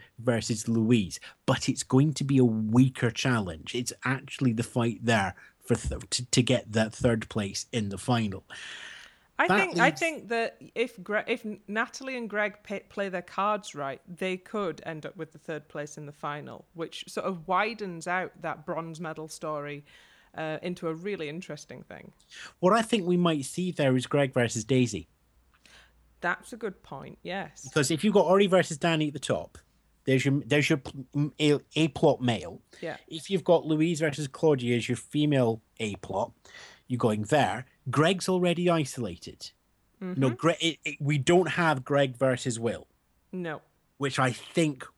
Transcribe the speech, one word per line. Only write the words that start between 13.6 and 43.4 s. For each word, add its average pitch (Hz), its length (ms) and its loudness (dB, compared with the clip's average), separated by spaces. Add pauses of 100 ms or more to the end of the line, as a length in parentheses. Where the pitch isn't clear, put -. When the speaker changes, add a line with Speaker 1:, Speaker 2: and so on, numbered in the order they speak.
Speaker 2:
right, 139 320 -6
they 185 300 -6
could 185 500 -6
end 156 200 -10
up - 100 -12
with 156 160 -12
the 156 60 -20
third 151 280 -10
place 147 320 -12
in 151 80 -12
the 143 60 -16
final, 143 520 -10 (100)
which - 340 -8
sort - 180 -6
of 175 220 -6
widens 190 580 -2
out 180 240 -2 (120)
that 160 220 -8
bronze 165 360 -8
medal 156 260 -10
story, 147 580 -8 (540)
uh, 156 240 -4
into 180 240 -6
a 160 80 -2
really 170 340 -6
interesting 151 540 -12
thing. - 300 -18 (480)
Speaker 1:
What 180 120 8
I 226 100 6
think 214 260 0
we 180 80 4
might 165 280 4
see 180 280 -4
there 135 240 4
is 123 100 0
Greg 143 260 2
versus 117 300 0
Daisy. 117 460 2 (1120)
Speaker 2:
That's - 320 -4
a 240 40 -12
good 214 280 -10
point, 139 400 -14
yes. 175 400 -10
Speaker 1:
Because 135 260 2
if 160 140 0
you've 208 100 4
got 185 120 6
Ori 196 200 6
versus 170 320 4
Danny 160 300 2
at 139 40 -6
the 147 60 -8
top, - 400 -4 (460)
there's 131 200 4
your, 139 220 2
there's 147 240 4
your 160 80 4
pl-, 135 260 -12 (120)
m-, 147 240 0
A, 147 180 4 (160)
A 160 140 2
plot 135 340 2
male. 117 380 -2 (200)
Speaker 2:
Yeah. 160 160 -8 (120)
Speaker 1:
If 160 200 -12
you've 185 140 0
got 156 240 4
Louise 160 320 2
versus 147 300 -2
Claudia 123 480 2
as 110 120 -2
your 123 60 0
female 131 640 2 (200)
A 107 160 -4
plot, 98 340 -6 (560)
you're 127 100 -4
going 107 260 2
there. 113 440 0 (240)
Greg's 160 380 2
already 175 420 2
isolated. 123 800 -4 (500)
No, 180 300 0
Speaker 2:
Mm-hmm. 120 60 -2
Speaker 1:
Gre-, 165 140 2 (100)
it, 160 240 0
it, 151 160 -8
we 147 180 0
don't 175 300 4
have 151 360 0
Greg 143 320 2
versus 127 400 0
Will. 113 300 -4 (460)
Speaker 2:
No. 170 280 -8 (380)